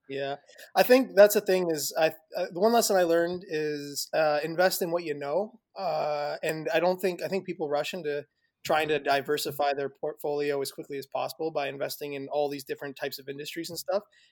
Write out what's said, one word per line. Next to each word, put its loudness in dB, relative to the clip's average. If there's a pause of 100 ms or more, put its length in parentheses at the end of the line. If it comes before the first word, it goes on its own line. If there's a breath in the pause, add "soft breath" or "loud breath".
Yeah. -6 (380 loud breath)
I 6
think 4
that's 10
the 2
thing 2
is, -4
I, 4 (280)
uh, -4
the -6
one 4
lesson 4
I 6
learned 2
is, -6
uh, 2
invest 2
in -2
what -2
you -4
know, -4 (160)
uh, -2
and -2
I 4
don't 2
think, -2
I -4
think -4
people -6
rush -2
into -4 (380)
trying 2
to 4
diversify 0
their -2
portfolio -4
as -4
quickly -10
as -10
possible -4
by -2
investing -6
in -8
all 0
these -8
different -8
types -6
of -20
industries -10
and -12
stuff, -2 (300 soft breath)